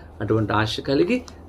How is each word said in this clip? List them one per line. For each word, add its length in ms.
అటువంటి 320
ఆశ 260
కలిగి 420